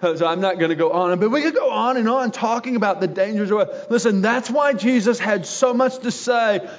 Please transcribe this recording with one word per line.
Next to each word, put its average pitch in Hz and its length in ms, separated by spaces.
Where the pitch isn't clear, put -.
So, 165 160
so 165 100
I'm 170 140
not 185 180
gonna 165 160
go 160 160
on, 180 260
but 208 120
we 285 120
could 311 140
go 302 160
on 233 240
and 226 140
on 254 220
talking 240 440
about 202 240
the 190 80
dangers 196 440
of 214 100
it. - 280
Listen, 220 320
that's 233 280
why 285 240
Jesus 226 440
had 196 280
so 247 280
much 254 260
to 233 120
say 226 680